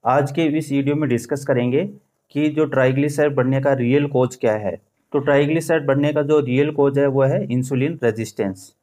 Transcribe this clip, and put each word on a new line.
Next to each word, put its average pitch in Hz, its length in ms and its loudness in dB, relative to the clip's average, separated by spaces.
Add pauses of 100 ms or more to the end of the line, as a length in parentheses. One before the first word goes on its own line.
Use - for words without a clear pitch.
आज 135 260 2
के 165 120 -2
इस 156 280 -2
वीडियो 139 240 0
में 151 140 -2
डिस्कस 135 360 -4
करेंगे 131 440 0 (420)
कि 151 180 0
जो 151 160 0
ट्राइग्लिसराइड 143 720 0
बढ़ने 131 260 0
का 139 120 0
रियल 131 340 2
कॉज 127 280 0
क्या 110 180 0
है। 104 280 -6 (300)
तो 147 80 0
ट्राइग्लिसराइड 147 680 2
बढ़ने 143 280 2
का 151 80 2
जो 151 180 2
रियल 139 320 0
कॉज 143 280 2
है 139 80 2
वो 135 160 2
है 156 300 0
इंसुलिन 131 500 -2
रेजिस्टेंस। 107 800 -4